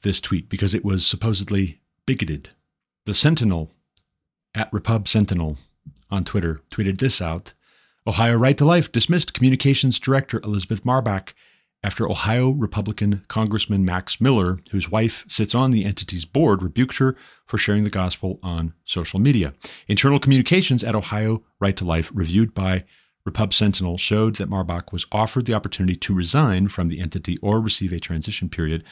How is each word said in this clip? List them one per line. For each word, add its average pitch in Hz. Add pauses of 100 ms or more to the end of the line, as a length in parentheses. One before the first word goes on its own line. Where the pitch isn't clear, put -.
this 98
tweet, -
because 92
it 107
was 95
supposedly 98 (260)
bigoted? 78 (500)
The 104
Sentinel, 101 (840)
at 107
Repub 107
Sentinel 87 (520)
on 98
Twitter, 82
tweeted 95
this -
out. 85 (540)
"Ohio 117
Right 131
to 147
Life 170
dismissed 165
communications 131
director 135
Elizabeth 104
Marbach 113 (500)
after 104
Ohio 120
Republican 104
Congressman 107
Max 92
Miller, 98 (120)
whose 92
wife 110
sits -
on 131
the 107
entity's 92
board, 113
rebuked 117
her 131 (300)
for -
sharing 104
the 104
gospel 92
on 82 (100)
social -
media." 104 (340)
Internal 139
communications 135
at 113
Ohio 110 (140)
Right 98
to 92
Life 82
reviewed 95
by 92 (400)
Repub 98
Sentinel 92
showed 107
that 98
Marbach 87
was 85
offered 110
the 120
opportunity 92
to -
resign 95
from 87
the 82
entity 90
or 104
receive 98
a 85
transition 85
period 80